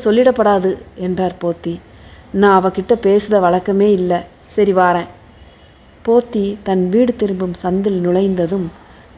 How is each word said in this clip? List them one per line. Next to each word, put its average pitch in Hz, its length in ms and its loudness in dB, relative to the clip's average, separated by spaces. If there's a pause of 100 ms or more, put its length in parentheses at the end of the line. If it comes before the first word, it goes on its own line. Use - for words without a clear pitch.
சொல்லிடப்படாது" 208 760 2 (180)
என்றார் 180 460 -4
போத்தி. 170 380 -6 (520)
"நான் 196 320 4
அவகிட்ட 190 380 -2
பேசுத 202 380 2
வழக்கமே 190 520 2
இல்ல. 180 340 0 (220)
சரி, 202 260 0
வாரேன்." 180 340 2 (960)
போத்தி 220 580 0
தன் 185 260 0
வீடு 233 260 2
திரும்பும் 185 380 -4 (100)
சந்தில் 190 360 -2
நுழைந்ததும் 180 720 -2 (460)